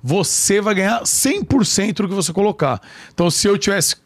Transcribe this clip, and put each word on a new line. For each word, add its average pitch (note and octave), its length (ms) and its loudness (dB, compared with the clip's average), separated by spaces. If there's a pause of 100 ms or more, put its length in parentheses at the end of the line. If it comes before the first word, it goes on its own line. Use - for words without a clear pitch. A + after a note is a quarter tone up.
Você F#3+ 580 0
vai G#3 140 0
ganhar G3+ 320 0
cem G4 360 0
por B3+ 220 2
cento G3+ 380 -2
do F#3 60 -2
que F#3+ 60 -4
você D#3 160 -2
colocar. D#3+ 480 0 (340)
Então, E3+ 180 2
se - 160 0
eu G3+ 100 4
tivesse G3 380 -2 (100)